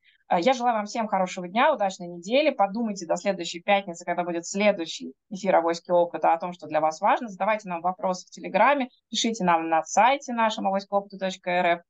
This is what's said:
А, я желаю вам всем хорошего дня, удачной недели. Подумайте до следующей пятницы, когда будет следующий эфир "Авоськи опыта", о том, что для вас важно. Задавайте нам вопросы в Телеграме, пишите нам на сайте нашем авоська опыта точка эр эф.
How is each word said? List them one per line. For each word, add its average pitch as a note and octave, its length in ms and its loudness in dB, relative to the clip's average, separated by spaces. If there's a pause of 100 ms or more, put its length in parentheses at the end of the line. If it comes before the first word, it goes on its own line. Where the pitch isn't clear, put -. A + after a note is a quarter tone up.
(260)
А, F3+ 140 2
я B3+ 140 4
желаю A#3+ 200 0
вам G#3 120 -2
всем A3+ 200 -4
хорошего F#3 400 -2
дня, B3 260 2
удачной F#3+ 360 -2
недели. G#3+ 420 0
Подумайте G3 560 -2
до E3+ 100 0
следующей F3 440 -4
пятницы, G3 440 0
когда F3 200 -4
будет E3+ 200 -6
следующий F3+ 680 -2 (180)
эфир F#3 240 0
"Авоськи E3+ 380 0
опыта", E3+ 400 2
о E3 60 2
том, F3+ 140 -6
что F#3 140 -16
для D#3 140 -2
вас D#3 200 0
важно. B3 280 0
Задавайте G#3 400 -4
нам E3+ 120 -6
вопросы F#3 460 -4
в - 40 -20
Телеграме, G#3+ 580 2 (200)
пишите A3 360 -2
нам E3 240 4
на D#3+ 160 2
сайте B3+ 480 2
нашем A3 340 0
авоська G3 280 -2
опыта G3+ 240 -4
точка F#3 320 -4
эр F3 160 2 (120)
эф. F3 120 -20